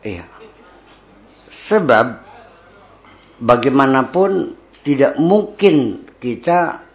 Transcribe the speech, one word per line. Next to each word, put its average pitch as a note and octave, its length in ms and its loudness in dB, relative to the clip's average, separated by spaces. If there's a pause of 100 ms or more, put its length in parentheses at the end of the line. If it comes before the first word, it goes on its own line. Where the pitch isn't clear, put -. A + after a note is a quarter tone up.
Iya. F2+ 220 -14 (1200)
Sebab C3 560 0 (1400)
bagaimanapun C3+ 1120 0 (280)
tidak C#3 360 0
mungkin E3+ 880 0 (120)
kita D#3 640 -4 (120)